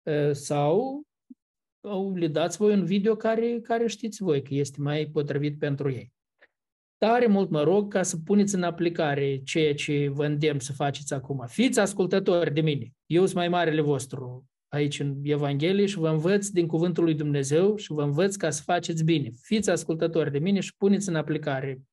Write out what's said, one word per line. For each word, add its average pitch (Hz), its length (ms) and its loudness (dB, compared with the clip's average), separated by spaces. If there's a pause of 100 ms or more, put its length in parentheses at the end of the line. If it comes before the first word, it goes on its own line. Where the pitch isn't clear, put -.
ă, 147 280 0
sau 175 720 -2 (840)
au, 190 280 -4
le 170 120 0
dați 156 300 -2
voi 208 160 4
un 196 120 2
video 202 300 2
care, 226 440 0
care 233 280 0
știți 214 360 -8
voi 147 180 2
că - 120 -8
este 139 280 -2
mai 147 240 -2
potrivit 147 540 -2
pentru 143 320 -2
ei. 107 200 -10 (840)
Tare 240 300 4
mult 196 220 4
mă 151 140 2
rog 202 300 2
ca 190 100 2
să 175 220 -4
puneți 202 300 4
în 180 80 0
aplicare 156 800 0
ceea 156 300 2
ce 147 400 0
vă 147 120 0
îndemn 147 340 0
să 135 140 -8
faceți 143 400 -4
acum. 135 340 -6
Fiți 247 320 2
ascultători 190 720 2
de 156 80 2
mine. 143 300 -2 (140)
Eu 165 160 2
sunt 185 140 2
mai 175 140 0
marele 165 320 2
vostru 131 640 -4 (220)
aici 147 320 -2
în 143 240 -4
Evanghelie 147 640 0
și 196 120 -2
vă 160 120 0
învăț 180 380 2
din 175 200 2
cuvântul 170 360 0
lui 165 100 4
Dumnezeu 151 600 2
și - 160 -12
vă 151 120 -2
învăț 165 320 0
ca 165 140 -2
să 147 160 -4
faceți 170 380 -2
bine. 156 260 2 (120)
Fiți 214 280 0
ascultători 165 640 0
de 143 80 -2
mine 190 200 2
și - 180 -8
puneți 196 320 2
în 170 60 -2
aplicare 143 640 -4 (120)